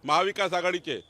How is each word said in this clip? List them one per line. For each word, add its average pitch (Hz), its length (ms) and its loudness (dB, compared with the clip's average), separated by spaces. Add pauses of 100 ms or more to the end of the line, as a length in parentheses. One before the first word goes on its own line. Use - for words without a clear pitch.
महाविकास 185 500 2
आघाडीचे, 175 560 -2